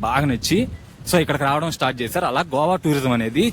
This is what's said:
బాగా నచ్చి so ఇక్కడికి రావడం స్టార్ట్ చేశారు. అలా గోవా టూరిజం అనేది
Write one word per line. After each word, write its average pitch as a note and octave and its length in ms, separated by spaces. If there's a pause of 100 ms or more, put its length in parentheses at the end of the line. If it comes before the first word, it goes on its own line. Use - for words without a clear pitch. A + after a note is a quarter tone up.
బాగా C3 260
నచ్చి B2+ 280 (520)
so F3+ 120
ఇక్కడికి C#3+ 240
రావడం D3+ 300
స్టార్ట్ C3 260
చేశారు. A#2+ 280
అలా C3+ 120 (100)
గోవా D#3 220 (100)
టూరిజం C#3 320
అనేది A#2 260 (100)